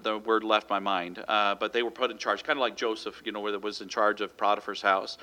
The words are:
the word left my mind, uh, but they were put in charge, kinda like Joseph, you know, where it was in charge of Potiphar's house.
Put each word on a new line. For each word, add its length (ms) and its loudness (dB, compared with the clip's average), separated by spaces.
the 160 -2
word 280 2
left 240 2
my 100 0
mind, 480 -2
uh, 280 2
but 180 -2
they 100 2
were 80 -4
put 180 -2
in 80 -10
charge, 260 -2
kinda 180 0
like 160 0
Joseph, 480 -4
you 80 -4
know, 80 -6
where 120 -2
it 80 -4
was 200 -6
in 80 -12
charge 320 2
of 160 -6
Potiphar's 440 0
house. 420 2